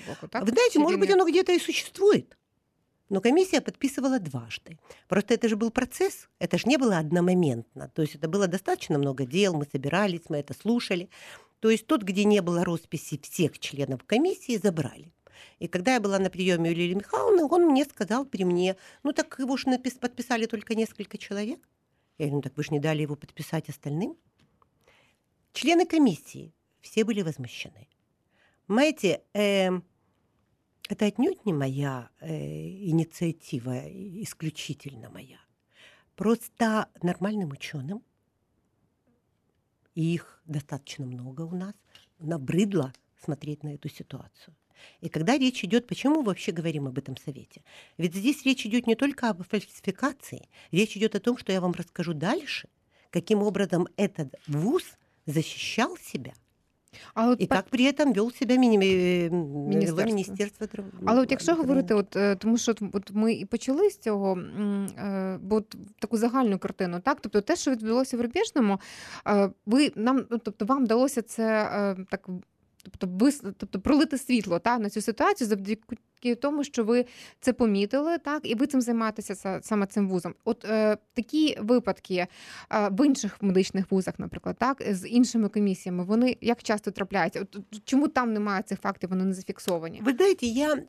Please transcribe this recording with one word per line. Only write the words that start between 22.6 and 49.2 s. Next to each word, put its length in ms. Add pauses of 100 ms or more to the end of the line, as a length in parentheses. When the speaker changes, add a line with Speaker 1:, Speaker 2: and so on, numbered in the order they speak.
Speaker 2:
ж 80
не 80
дали 240
его 120
подписать 540
остальным». 460 (1400)
Члены 320
комиссии 680 (280)
все 220
были 180
возмущены. 640 (800)
Понимаете, 540 (120)
эм, 500 (1080)
это 160
отнюдь 400
не 80
моя, 560 (120)
э, 680
инициатива, 920 (400)
исключительно 880
моя. 300 (760)
Просто 720 (160)
нормальным 500
ученым, 500 (1900)
и 60 (120)
их 320
достаточно 600
много 380
у 120
нас, 180 (460)
набрыдло 720 (320)
смотреть 400
на 60
эту 200
ситуацию. 640 (440)
И 100
когда 280
речь 260
идет, 240
почему 280
мы 80
вообще 280
говорим 340
об 120
этом 180 (100)
совете? 360 (360)
Ведь 160
здесь 320
речь 220
идет 200
не 80
только 340